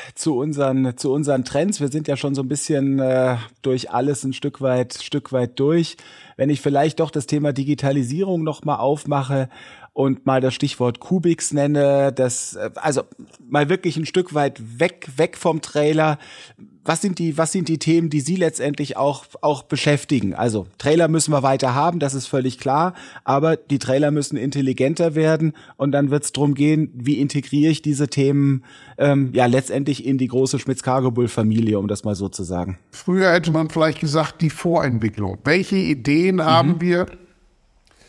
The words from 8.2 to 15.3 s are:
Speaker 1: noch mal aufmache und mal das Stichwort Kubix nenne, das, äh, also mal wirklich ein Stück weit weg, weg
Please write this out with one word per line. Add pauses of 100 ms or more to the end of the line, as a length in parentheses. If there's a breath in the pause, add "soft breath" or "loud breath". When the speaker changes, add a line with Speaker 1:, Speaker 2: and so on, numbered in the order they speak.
Speaker 1:
noch
mal
aufmache (420 loud breath)
und
mal
das
Stichwort
Kubix
nenne,
das,
äh,
also (440)
mal
wirklich
ein
Stück
weit
weg,
weg